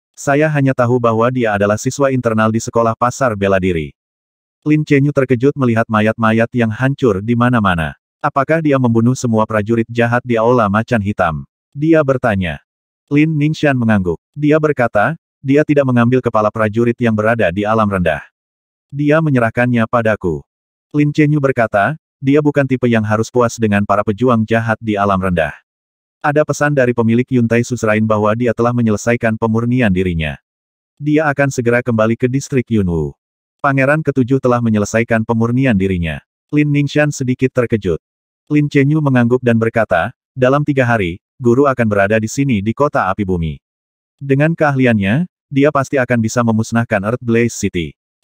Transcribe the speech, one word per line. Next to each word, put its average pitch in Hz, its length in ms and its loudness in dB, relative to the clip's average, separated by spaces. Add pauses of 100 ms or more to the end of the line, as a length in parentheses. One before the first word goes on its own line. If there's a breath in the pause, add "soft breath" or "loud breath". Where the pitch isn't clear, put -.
(140)
Saya 147 360 0
hanya 139 240 0
tahu 123 240 0
bahwa 117 320 0
dia 117 240 -2
adalah 101 240 0
siswa 135 320 -2
internal 110 400 0
di 110 120 -2
sekolah 113 360 -2
pasar 123 400 -2
bela 98 240 2
diri." 82 320 -4 (720)
Lin 151 160 2
Chenyu 143 320 2
terkejut 131 400 0
melihat 117 360 0
mayat-mayat 110 640 0
yang 117 160 0
hancur 123 520 -2
di 117 160 -2
mana-mana. 98 560 0 (280)
"Apakah 147 360 0
dia 147 220 2
membunuh 120 340 2
semua 110 320 0
prajurit 113 400 -2
jahat 120 400 -2
di 120 80 -2
Aula 113 320 2
Macan 107 360 0
Hitam?" 85 440 -4 (280)
Dia 156 320 2
bertanya. 98 560 -2 (480)
Lin 151 240 0
Ningshan 147 400 0
mengangguk. 104 480 0 (100)
Dia 151 300 0
berkata, 131 560 0 (240)
"Dia 143 240 2
tidak 143 180 2
mengambil 123 380 2
kepala 110 260 0
prajurit 110 480 0
yang 117 160 0
berada 107 380 0
di 101 160 -4
alam 107 240 0
rendah. 85 320 -2 (640)
Dia 147 300 0
menyerahkannya 123 720 0
padaku." 104 560 -2 (480)
Lin 147 160 2
Chenyu 151 320 0
berkata, 123 580 0 (220)
"Dia 139 180 2
bukan 143 240 0
tipe 131 240 -2
yang 113 160 2
harus 107 240 -2
puas 120 320 0
dengan 101 240 0
para 101 160 0
pejuang 110 480 0
jahat 113 320 -2
di 107 160 -2
alam 98 240 0
rendah. 85 320 -2 (720)
Ada 147 160 2
pesan 147 320 0
dari 123 240 2
pemilik 117 320 0
Yuntai 117 400 2
Susrain 110 320 0
bahwa 107 320 0
dia 117 240 -2
telah 120 160 0
menyelesaikan 117 640 0
pemurnian 117 560 0
dirinya. 85 480 -2 (560)
Dia 151 320 0
akan 139 240 -2
segera 120 320 0
kembali 113 320 0
ke 123 160 -2
distrik 135 400 -4
Yunwu. 85 400 -2 (480)
Pangeran 139 400 2
ketujuh 135 400 0
telah 120 240 2
menyelesaikan 110 640 0
pemurnian 120 500 0
dirinya." 87 460 -2 (260)
Lin 147 240 0
Ningshan 147 400 0
sedikit 127 400 -2
terkejut. 104 480 -2 (480)
Lin 147 240 0
Chenyu 147 320 2
mengangguk 127 400 2
dan 117 160 2
berkata, 113 560 -2 (160)
"Dalam 135 320 0
tiga 131 240 0
hari, 98 320 -2 (160)
guru 123 320 2
akan 123 220 0
berada 101 260 2
di 110 140 -2
sini 127 340 -2
di 113 80 -2
kota 131 400 -2
api 104 140 -4
bumi. 82 340 -4 (560)
Dengan 139 400 -2
keahliannya, 131 720 0 (240)
dia 139 200 2
pasti 139 280 -2
akan 120 240 0
bisa 110 160 -2
memusnahkan 113 640 0
Earth 117 200 -4
Blaze 117 320 0
City. 87 360 -4 (320)